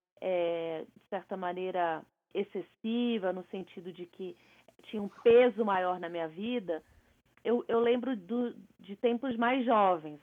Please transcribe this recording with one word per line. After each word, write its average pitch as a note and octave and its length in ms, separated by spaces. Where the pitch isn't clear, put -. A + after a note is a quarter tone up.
é, E3+ 640
de - 120
certa F#3+ 280
maneira, F3+ 680
excessiva, A3 960
no F#3 180
sentido F#3 420
de F3 140
que F3+ 300
tinha G#3+ 160
um G3+ 80
peso A#3 420
maior F#3 360
na F3 80
minha E3 200
vida, F3+ 540
eu, A#3+ 240
eu A#3 100
lembro A#3+ 380
do, A#3 380
de G3 160
tempos A#3+ 400
mais A#3+ 280
jovens, F3+ 580